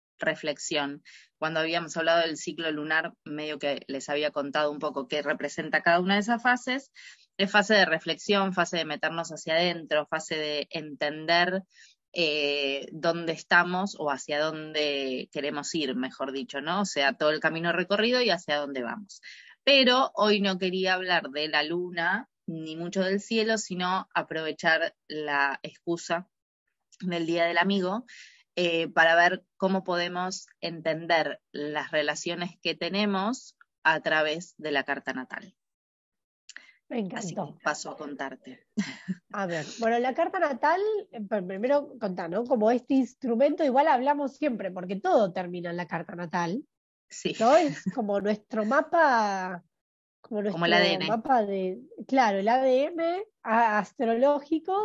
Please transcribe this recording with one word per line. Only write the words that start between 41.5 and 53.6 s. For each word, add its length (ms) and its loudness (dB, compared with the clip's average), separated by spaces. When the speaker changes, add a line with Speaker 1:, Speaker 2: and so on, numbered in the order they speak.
Speaker 2:
contá, 280 -4
¿no? 160 -2
Como 260 4
este 240 2
instrumento, 720 2
igual 240 4
hablamos 480 2
siempre, 340 -2
porque 280 -6
todo 360 4
termina 380 -6
en 60 -4
la 100 -6
carta 280 -6
natal, 480 -4
Speaker 1:
Sí. 300 -6
Speaker 2:
¿no? 160 8
Es 280 2
como 260 -2
nuestro 440 -2
mapa, 1000 2
como 300 -6
Speaker 1:
Como 140 -2
el 60 2
Speaker 2:
nuestro 40 6
Speaker 1:
A 40 6
D 140 4
N. 140 -2
Speaker 2:
mapa 380 2
de, 340 -2
claro, 320 4
el 80 0
A 140 4
D 240 4
N 380 -2
a-, 360 2